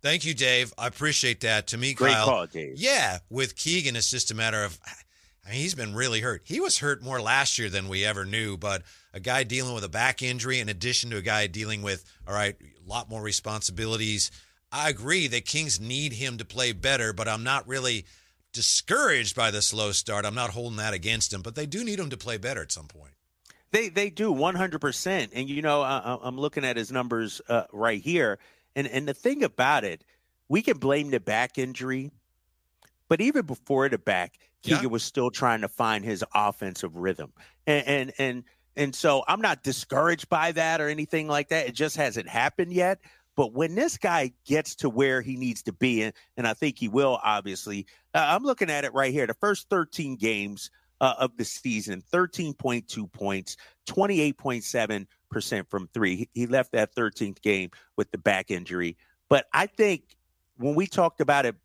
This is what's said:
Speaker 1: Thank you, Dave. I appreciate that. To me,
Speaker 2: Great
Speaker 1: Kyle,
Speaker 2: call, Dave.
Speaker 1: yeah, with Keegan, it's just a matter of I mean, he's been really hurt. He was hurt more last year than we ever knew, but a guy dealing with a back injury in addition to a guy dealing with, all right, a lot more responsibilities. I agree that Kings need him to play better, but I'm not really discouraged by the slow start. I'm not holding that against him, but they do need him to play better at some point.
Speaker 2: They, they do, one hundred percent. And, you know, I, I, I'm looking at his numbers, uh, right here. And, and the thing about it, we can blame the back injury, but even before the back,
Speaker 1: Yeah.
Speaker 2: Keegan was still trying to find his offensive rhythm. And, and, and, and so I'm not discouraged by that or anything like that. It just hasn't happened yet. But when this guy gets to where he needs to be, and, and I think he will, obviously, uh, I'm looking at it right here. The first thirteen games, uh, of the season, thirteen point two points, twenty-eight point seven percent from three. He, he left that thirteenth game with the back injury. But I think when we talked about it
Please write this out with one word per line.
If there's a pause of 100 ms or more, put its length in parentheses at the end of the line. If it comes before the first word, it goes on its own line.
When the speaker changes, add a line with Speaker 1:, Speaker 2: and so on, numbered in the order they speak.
Speaker 1:
Thank
you,
Dave.
I
appreciate
that.
To
me,
Speaker 2:
Great
Speaker 1:
Kyle,
Speaker 2:
call,
Dave.
Speaker 1:
yeah, (100)
with
Keegan,
it's
just
a
matter
of (720)
I
mean,
he's
been
really
hurt.
He
was
hurt
more
last
year
than
we
ever
knew,
but (320)
a
guy
dealing
with
a
back
injury
in
addition
to
a
guy
dealing
with, (220)
all
right,
a
lot
more
responsibilities. (400)
I
agree
that
Kings
need
him
to
play
better,
but
I'm
not
really (480)
discouraged
by
the
slow
start.
I'm
not
holding
that
against
him,
but
they
do
need
him
to
play
better
at
some
point. (580)
Speaker 2:
They,
they
do,
one
hundred
percent.
And,
you
know,
I,
I,
I'm
looking
at
his
numbers,
uh,
right
here. (360)
And,
and
the
thing
about
it, (440)
we
can
blame
the
back
injury, (1000)
but
even
before
the
back, (260)
Speaker 1:
Yeah.
Speaker 2:
Keegan
was
still
trying
to
find
his (100)
offensive
rhythm. (340)
And,
and,
and, (320)
and
so
I'm
not
discouraged
by
that
or
anything
like
that.
It
just
hasn't
happened
yet. (360)
But
when
this
guy (140)
gets
to
where
he
needs
to
be,
and, (240)
and
I
think
he
will,
obviously, (280)
uh, (100)
I'm
looking
at
it
right
here.
The
first
thirteen
games, (300)
uh,
of
the
season,
thirteen
point
two
points, (300)
twenty-eight
point
seven (240)
percent
from
three.
He,
he
left
that
thirteenth
game (260)
with
the
back
injury. (320)
But
I
think (540)
when
we
talked
about
it (100)